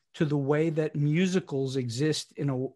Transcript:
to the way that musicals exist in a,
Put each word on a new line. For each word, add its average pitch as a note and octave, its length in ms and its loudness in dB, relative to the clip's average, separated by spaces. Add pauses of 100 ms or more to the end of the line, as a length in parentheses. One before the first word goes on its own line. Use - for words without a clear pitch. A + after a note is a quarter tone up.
(140)
to E3 120 0
the D3 120 0
way D3 320 2
that D#3 260 -2
musicals D3 800 0
exist C3 640 -2
in C#3+ 140 -2
a, C3 240 -2